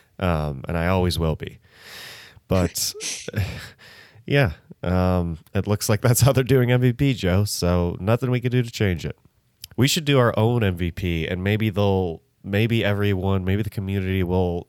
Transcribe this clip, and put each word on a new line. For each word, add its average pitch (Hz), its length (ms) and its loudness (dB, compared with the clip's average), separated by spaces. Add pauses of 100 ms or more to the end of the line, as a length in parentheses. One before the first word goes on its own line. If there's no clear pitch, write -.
(180)
Um, 76 480 -2
and 85 100 -4
I 85 120 0
always 90 320 0
will 80 160 0
be. - 240 -12 (880)
But, - 460 0 (760)
<laughs> - 580 -20
yeah, 135 280 2 (280)
um, 90 560 0 (160)
it 98 140 -2
looks 104 200 -2
like 107 120 2
that's 120 220 2
how 135 100 6
they're 135 100 2
doing 127 300 4
M 123 80 4
V 127 120 4
P, 135 220 0
Joe. 92 300 2
So 87 560 0
nothing 120 320 0
we 123 80 0
can 120 100 -4
do 123 140 2
to 117 80 -12
change 87 340 -2
it. 76 100 -10 (600)
We 120 100 4
should 156 180 0
do 139 140 2
our 120 180 4
own 117 280 2
M 92 120 2
V 87 140 -2
P, 82 380 -2
and 90 160 -4
maybe 107 260 0
they'll, 95 520 0 (200)
maybe 104 420 0
everyone, 98 600 0
maybe 98 180 0
the 110 80 -6
community 95 540 -2
will 87 440 -2